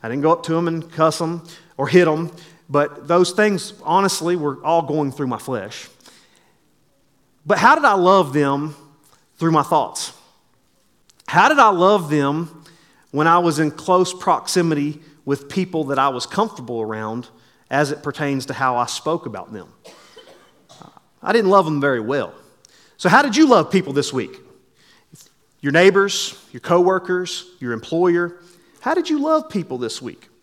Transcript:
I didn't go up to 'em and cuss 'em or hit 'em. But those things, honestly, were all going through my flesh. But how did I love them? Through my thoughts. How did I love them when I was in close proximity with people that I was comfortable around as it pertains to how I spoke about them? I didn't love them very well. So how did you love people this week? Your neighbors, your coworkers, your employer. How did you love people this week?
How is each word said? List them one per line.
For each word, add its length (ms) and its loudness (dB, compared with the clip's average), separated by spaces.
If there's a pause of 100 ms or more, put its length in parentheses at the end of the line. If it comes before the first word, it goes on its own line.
I 60 -8
didn't 120 -4
go 120 4
up 100 -2
to 140 -2
'em 100 -2
and 240 -6
cuss 300 0
'em 220 -6 (340)
or 100 -4
hit 220 6
'em. 200 -4 (400)
But 380 -2
those 240 2
things, 400 0 (120)
honestly, 520 0
were 300 -4
all 160 2
going 320 -4
through 140 -6
my 100 -4
flesh. 500 -10 (1600)
But 140 0
how 160 6
did 100 -2
I 80 6
love 400 4
them? 420 -2 (600)
Through 140 0
my 120 4
thoughts. 480 -2 (1120)
How 220 4
did 120 4
I 100 8
love 400 2
them 560 -2 (460)
when 160 0
I 120 6
was 200 0
in 120 0
close 420 0
proximity 880 -2 (240)
with 240 -4
people 380 -4
that 140 -2
I 100 2
was 160 -6
comfortable 560 -6
around 480 -8 (400)
as 220 -4
it 120 -10
pertains 440 -6
to 60 -10
how 220 -2
I 120 -2
spoke 380 -6
about 280 -14
them? 160 -16 (1500)
I 80 -4
didn't 180 2
love 140 6
them 160 -2
very 220 0
well. 320 -4 (680)
So 100 2
how 120 6
did 140 -2
you 100 6
love 240 4
people 240 0
this 180 -2
week? 280 -8 (1200)
Your 100 -2
neighbors, 600 4 (180)
your 100 -18
coworkers, 840 0 (140)
your 120 -6
employer. 680 -2 (420)
How 160 -4
did 120 -4
you 120 -2
love 300 -2
people 280 -8
this 240 -8
week? 280 -16 (120)